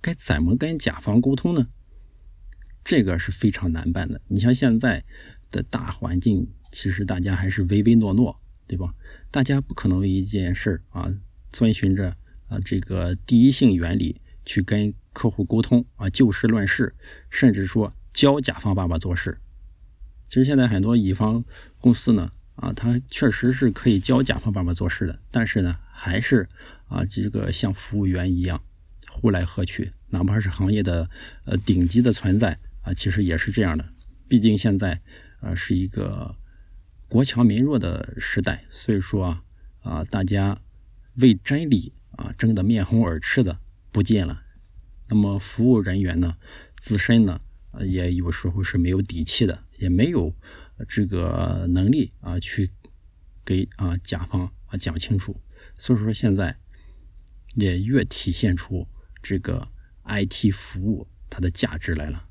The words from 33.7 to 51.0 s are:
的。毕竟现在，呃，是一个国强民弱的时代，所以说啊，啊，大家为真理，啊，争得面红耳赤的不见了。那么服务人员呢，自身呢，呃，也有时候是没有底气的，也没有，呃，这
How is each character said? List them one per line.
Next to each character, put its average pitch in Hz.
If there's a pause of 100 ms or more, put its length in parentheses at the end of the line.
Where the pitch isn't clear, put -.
的。 76 (360)
毕 120
竟 107
现 98
在， 90 (400)
呃， 90
是 -
一 92
个 98 (720)
国 120
强 120
民 107
弱 139
的 85
时 -
代， -
所 -
以 98
说 95
啊， 87 (380)
啊， 78
大 98
家 98 (560)
为 123
真 147
理， 113 (200)
啊， -
争 113
得 92
面 104
红 113
耳 82
赤 -
的 87 (320)
不 104
见 98
了。 76 (640)
那 107
么 101
服 113
务 117
人 95
员 87
呢， 87 (420)
自 107
身 117
呢， 90 (300)
呃， -
也 90
有 87
时 -
候 90
是 -
没 87
有 92
底 85
气 -
的， - (140)
也 95
没 101
有， 87 (400)
呃， -
这 104